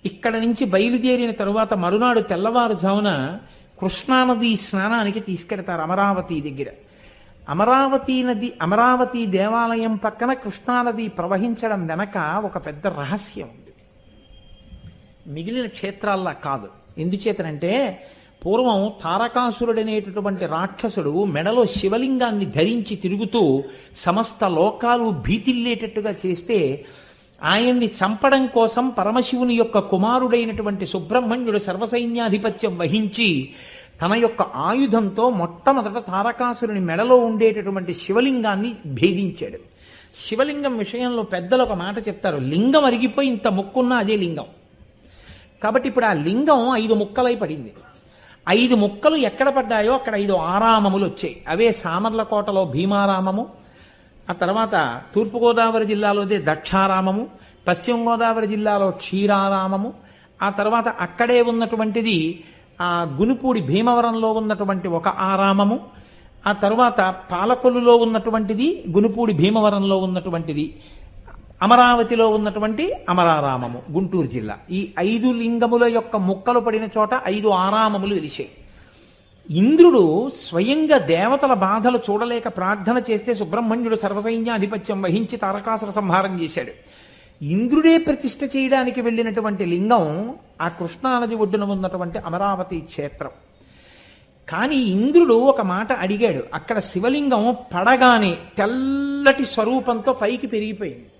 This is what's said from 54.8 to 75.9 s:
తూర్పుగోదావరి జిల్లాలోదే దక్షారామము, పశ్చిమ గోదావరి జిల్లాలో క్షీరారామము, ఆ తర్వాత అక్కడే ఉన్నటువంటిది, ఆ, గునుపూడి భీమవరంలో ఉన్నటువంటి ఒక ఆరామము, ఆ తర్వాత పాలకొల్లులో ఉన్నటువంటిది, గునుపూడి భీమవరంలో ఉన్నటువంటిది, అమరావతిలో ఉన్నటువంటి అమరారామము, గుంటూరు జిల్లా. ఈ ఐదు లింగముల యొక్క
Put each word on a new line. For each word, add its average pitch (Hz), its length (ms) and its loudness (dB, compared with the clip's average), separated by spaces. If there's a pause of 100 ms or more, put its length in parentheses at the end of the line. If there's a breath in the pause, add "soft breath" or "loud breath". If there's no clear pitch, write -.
తూర్పుగోదావరి 226 720 2
జిల్లాలోదే 202 600 0
దక్షారామము, 190 840 0 (420 loud breath)
పశ్చిమ 233 440 0
గోదావరి 226 340 0
జిల్లాలో 208 440 0
క్షీరారామము, 190 1040 0 (480 soft breath)
ఆ 202 80 0
తర్వాత 214 380 0
అక్కడే 240 540 2
ఉన్నటువంటిది, 220 1040 -2 (360 loud breath)
ఆ, 170 400 -2
గునుపూడి 247 400 0
భీమవరంలో 226 720 2
ఉన్నటువంటి 202 560 -2
ఒక 170 200 -2
ఆరామము, 196 720 2 (640 loud breath)
ఆ 208 60 0
తర్వాత 208 640 2 (160)
పాలకొల్లులో 240 640 4
ఉన్నటువంటిది, 226 920 0
గునుపూడి 208 420 2
భీమవరంలో 196 640 2
ఉన్నటువంటిది, 170 840 -4 (800 loud breath)
అమరావతిలో 233 680 6
ఉన్నటువంటి 214 640 -2 (140)
అమరారామము, 139 800 0
గుంటూరు 175 360 -2
జిల్లా. 107 320 -6 (120)
ఈ 185 280 -4
ఐదు 226 340 2
లింగముల 233 520 2
యొక్క 226 320 0